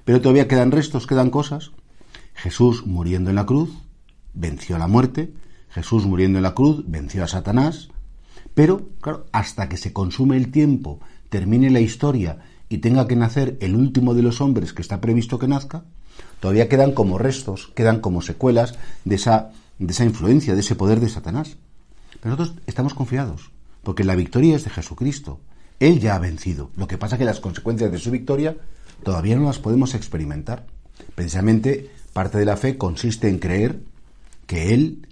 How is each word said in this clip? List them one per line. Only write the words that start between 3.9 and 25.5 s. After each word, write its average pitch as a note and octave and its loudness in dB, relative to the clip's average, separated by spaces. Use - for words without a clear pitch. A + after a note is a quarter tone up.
venció E2 -6
a E2 -2
la E2 -2
muerte. B2+ 2
Jesús G#2 -2
muriendo F#2+ 2
en F#2 2
la F2+ 0
cruz, D3 2
venció E2 -6
a E2 -4
Satanás. A#2+ -2
Pero, F3 4
claro, - -10
hasta - -4
que F#2 -6
se - -8
consume B2+ 0
el B2+ 0
tiempo, C#3+ 0
termine A2 2
la B2+ 6
historia A2+ 0
y G#2+ -6
tenga A#2+ 4
que B2 0
nacer B2 0
el G2 0
último B2 4
de A#2+ 4
los A#2+ 2
hombres A#2+ 0
que - -8
está F#2+ -6
previsto A2+ 0
que C#3+ -2
nazca, C#3 -4
todavía G2+ 4
quedan C3+ 6
como F#2+ 2
restos, G#2+ -4
quedan A2+ 2
como F2 -2
secuelas A#2+ 0
de G2+ 0
esa, A2 2
de F2+ -2
esa B2 0
influencia, A2+ 4
de G2 2
ese G#2 0
poder G#2+ 4
de A#2 2
Satanás. G#2 -6
Pero A2+ -4
nosotros E3 -4
estamos C3+ -2
confiados, A#2+ -6
porque G2 -2
la F#2+ 2
victoria C3+ 2
es D3+ -6
de G2+ -8
Jesucristo. - -6